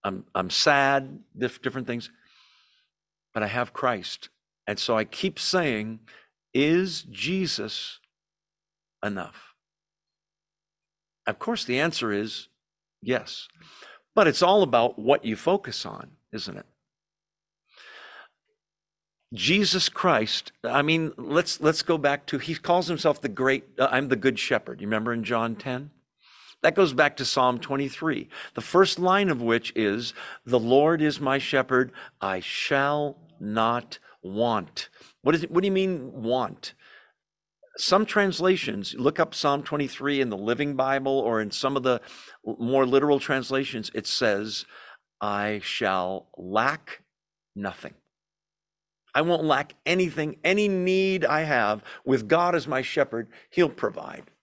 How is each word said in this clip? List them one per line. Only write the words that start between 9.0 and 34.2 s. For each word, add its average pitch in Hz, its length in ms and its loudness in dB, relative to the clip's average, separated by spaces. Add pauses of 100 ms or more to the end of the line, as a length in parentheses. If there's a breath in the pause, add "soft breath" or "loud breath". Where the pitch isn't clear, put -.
enough?" 98 520 -10 (1700)
Of 110 140 -2
course, - 240 -4
the 123 160 -2
answer 143 320 -2
is 104 360 -4 (540)
yes, - 460 -6 (680 loud breath)
but 208 100 6
it's 147 160 4
all 190 220 6
about 120 340 2
what 131 280 2
you 110 100 -2
focus 180 500 -2
on, - 260 -14 (200)
isn't 101 260 -10
it? - 80 -16 (2750 loud breath)
Jesus 180 580 2
Christ, - 640 0 (120)
I 123 180 2
mean, 160 340 0
let's, - 460 -2
let's 151 220 2
go 165 160 2
back 143 280 0
to, 139 120 -4
he 156 160 -6
calls 175 320 2
himself 160 340 0
the 131 80 -4
great, 131 340 0 (140)
uh, 131 140 2
"I'm 135 160 2
the 127 80 2
good 127 240 0
shepherd." - 420 -2
You 101 60 -6
remember 110 260 -2
in 117 100 -4
John 113 320 -2
ten? 131 360 -8 (680 loud breath)
That - 140 4
goes 180 180 4
back 143 240 2
to 131 80 -4
Psalm 127 340 2
twenty-three, 135 680 -4 (280 loud breath)
the 117 60 -6
first 180 360 4
line 185 320 2
of 127 120 0
which 113 340 2
is, 110 380 0 (320 loud breath)
"The 120 140 4
Lord 147 420 6
is 151 200 0
my 139 160 0
shepherd, 131 540 2 (280 loud breath)
I 95 200 -2
shall 143 800 -2 (220)
not 113 600 -2 (240 soft breath)